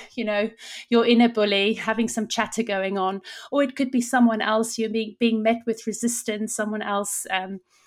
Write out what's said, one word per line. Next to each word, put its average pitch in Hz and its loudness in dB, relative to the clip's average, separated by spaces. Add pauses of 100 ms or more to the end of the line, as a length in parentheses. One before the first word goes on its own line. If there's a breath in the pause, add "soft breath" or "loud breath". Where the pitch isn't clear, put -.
(160 loud breath)
you 226 -6
know, 208 0 (400 loud breath)
your 233 4
inner 240 6
bully 208 2
having 220 -2
some 220 -4
chatter 220 -2
going 196 -2
on, 190 -2 (300 loud breath)
or 285 4
it 269 0
could 262 -2
be 247 2
someone 233 4
else, 220 0
you're 220 -2
being, 220 -4
being 226 2
met 233 2
with 226 -4
resistance, 214 -4
someone 214 -4
else, 202 -4
um, 190 -4 (280 loud breath)